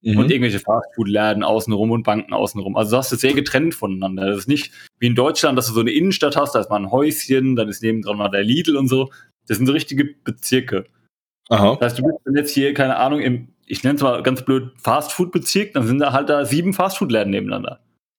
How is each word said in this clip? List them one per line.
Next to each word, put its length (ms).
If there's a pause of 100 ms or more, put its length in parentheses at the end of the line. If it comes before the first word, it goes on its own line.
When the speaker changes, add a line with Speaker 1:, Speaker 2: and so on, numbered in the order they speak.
Speaker 1:
Mhm. 160
Speaker 2:
Und 140
irgendwelche 280
Fastfood-Läden 840
außenrum 480
und 100
Banken 320
außenrum. 420
Also 200
das 100
hast 60
du 60
sehr 180
getrennt 400
voneinander. 500
Das 140
ist 80
nicht 240 (260)
wie 80
in 100
Deutschland, 400
dass 120
du 60
so 80
eine 100
Innenstadt 440
hast, 200
da 60
ist 100
mal 60
ein 120
Häuschen, 680
dann 140
ist 140
nebendran 340
mal 120
der 140
Lidl 320
und 120
so. 240 (360)
Das 100
sind 100
so 60
richtige 320
Bezirke. 800 (640)
Speaker 1:
Aha. 300
Speaker 2:
Das 120
heißt, 80
du 80
bist 180
dann 100
jetzt 160
hier, 220
keine 240
Ahnung, 220
im, 340 (140)
ich 160
nenn's 180
mal 220
ganz 200
blöd, 280 (100)
Fastfood-Bezirk, 920
dann 120
sind 140
da 140
halt 160
da 160
sieben 280
Fastfood-Läden 560
nebeneinander. 500 (400)